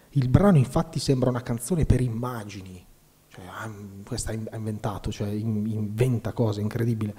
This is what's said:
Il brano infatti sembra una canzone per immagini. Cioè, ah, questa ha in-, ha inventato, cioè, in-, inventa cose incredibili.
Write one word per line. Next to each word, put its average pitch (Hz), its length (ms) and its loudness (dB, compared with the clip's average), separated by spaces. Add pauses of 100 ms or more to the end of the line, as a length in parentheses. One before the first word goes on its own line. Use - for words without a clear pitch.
(100)
Il 131 180 0
brano 165 300 8
infatti 139 420 2
sembra 127 280 2
una 123 140 0
canzone 123 440 0
per 123 140 6
immagini. 107 800 -6 (460)
Cioè, - 200 -20
ah, 92 220 -10 (380)
questa 113 240 -6
ha 110 40 -4
in-, 110 140 -6
ha - 80 -12
inventato, 107 540 -4
cioè, 104 180 -4
in-, 107 380 -2
inventa 110 680 0
cose 107 280 0
incredibili. 107 580 -2